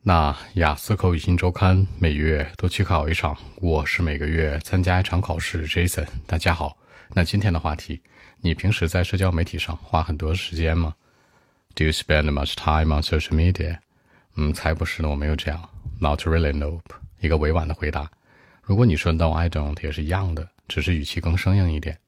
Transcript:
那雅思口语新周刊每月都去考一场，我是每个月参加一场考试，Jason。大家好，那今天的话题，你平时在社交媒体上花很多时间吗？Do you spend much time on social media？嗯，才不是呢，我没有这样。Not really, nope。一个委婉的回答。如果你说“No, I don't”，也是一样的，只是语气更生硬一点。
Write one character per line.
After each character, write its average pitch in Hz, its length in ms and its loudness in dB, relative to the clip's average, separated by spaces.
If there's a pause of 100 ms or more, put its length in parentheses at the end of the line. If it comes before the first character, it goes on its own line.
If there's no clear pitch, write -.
那 78 300 4 (160)
雅 78 220 2
思 - 200 -2
口 90 200 2
语 - 20 -2
新 90 180 2
周 90 160 2
刊 92 320 4 (140)
每 80 160 2
月 76 340 0 (100)
都 90 120 0
去 - 140 -2
考 80 260 0
一 82 40 0
场， 73 220 -2 (200)
我 78 280 0
是 - 200 -2
每 73 160 -2
个 73 80 -4
月 78 320 0
参 90 220 0
加 90 180 2
一 92 40 2
场 87 160 0
考 82 200 -2
试， 80 280 -6
Jason。 87 380 0 (220)
大 87 100 -2
家 85 160 0
好， 80 240 -6 (320)
那 92 140 2
今 101 160 0
天 101 120 2
的 85 80 2
话 76 160 -2
题， - 240 -10 (400)
你 82 140 0
平 98 180 0
时 - 160 0
在 90 160 2
社 95 140 -2
交 95 140 2
媒 82 120 0
体 82 140 -4
上 82 200 -6
花 - 260 0
很 80 120 -2
多 80 160 -2
时 85 240 -4
间 80 220 2
吗？ 80 160 0 (800)
Do 78 120 0
you 78 40 4
spend 76 420 2
much 71 220 -2
time 78 420 2
on 73 60 2
social - 300 -2
media？ 82 480 2 (560)
嗯， 76 180 0
才 80 220 0
不 87 100 -2
是 - 160 -6
呢， 76 80 0
我 73 60 0
没 71 100 -4
有 76 100 2
这 - 140 -4
样。 80 180 -8 (320)
Not 73 280 0
really, 80 260 2
nope。 73 300 -4 (360)
一 80 80 -2
个 80 80 4
委 76 160 2
婉 80 160 0
的 78 60 -2
回 76 160 -4
答。 73 180 -6 (540)
如 98 140 0
果 120 100 6
你 85 100 6
说 82 160 0
“No, 80 200 2
I 82 180 2
don't”， 73 320 -2
也 76 100 -6
是 78 120 -6
一 78 60 -4
样 92 260 -2
的， 78 120 -8 (200)
只 - 160 -4
是 92 100 2
语 73 100 0
气 - 160 -6
更 85 160 0
生 92 220 2
硬 87 160 4
一 76 60 -2
点。 78 180 -8 (100)